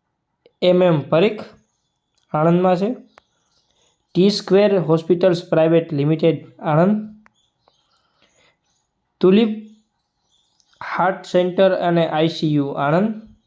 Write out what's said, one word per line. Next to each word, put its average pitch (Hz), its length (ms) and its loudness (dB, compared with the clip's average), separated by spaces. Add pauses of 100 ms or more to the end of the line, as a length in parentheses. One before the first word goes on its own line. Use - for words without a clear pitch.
(640)
એમ 180 200 4
એમ 170 180 2
પરીખ 175 400 0 (920)
આણંદમાં 175 440 2
છે, 202 200 -4 (1160)
ટી 180 160 4
સ્ક્વેર 196 480 0
હોસ્પિટલ્સ 170 720 0
પ્રાઇવેટ 160 440 2
લિમિટેડ 156 680 -2
આણંદ, 185 540 -2 (2000)
તુલિપ 214 500 0 (1300)
હાર્ટ 185 280 -4
સેન્ટર 180 500 0
અને 170 320 0
આઈ 156 220 -2
સી 160 260 -4
યુ 143 120 0
આણંદ 156 560 -2 (240)